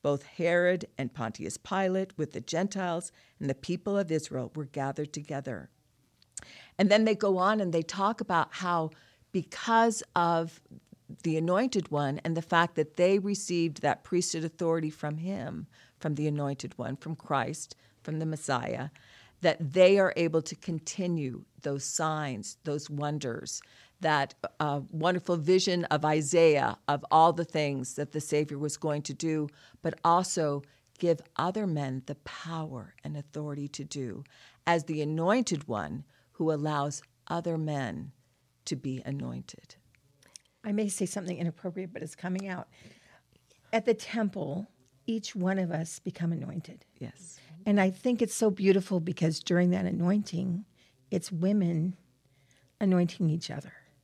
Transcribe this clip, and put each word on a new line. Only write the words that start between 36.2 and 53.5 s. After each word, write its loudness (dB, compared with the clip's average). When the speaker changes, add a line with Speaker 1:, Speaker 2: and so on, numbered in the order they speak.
Speaker 1:
who 0
allows -2
other -2
men -4
to -4
be -6
anointed. -8
Speaker 2:
I -4
may 0
say -2
something -6
inappropriate, -6
but -10
it's -10
coming -6
out. -8
At 2
the 4
temple, -2
each -4
one 0
of 0
us -4
become -4
anointed. -8
Speaker 1:
Yes. -14
Speaker 2:
And 6
I 6
think 0
it's 0
so 4
beautiful 4
because 0
during 4
that 0
anointing, 0
it's -2
women 2
anointing 4
each -2